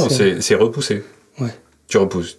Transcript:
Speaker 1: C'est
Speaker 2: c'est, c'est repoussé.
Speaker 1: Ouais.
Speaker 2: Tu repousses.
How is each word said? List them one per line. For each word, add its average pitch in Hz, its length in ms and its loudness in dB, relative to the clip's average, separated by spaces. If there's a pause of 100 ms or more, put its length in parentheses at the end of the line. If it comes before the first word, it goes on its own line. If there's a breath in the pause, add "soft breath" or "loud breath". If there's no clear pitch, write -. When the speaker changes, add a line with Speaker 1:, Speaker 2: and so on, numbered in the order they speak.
Speaker 1:
C'est 135 60 0 (220)
Speaker 2:
c'est, 82 40 -6
c'est - 140 0
repoussé. 110 500 0 (360)
Speaker 1:
Ouais. 120 100 -4 (380)
Speaker 2:
Tu - 100 2
repousses. 92 400 -2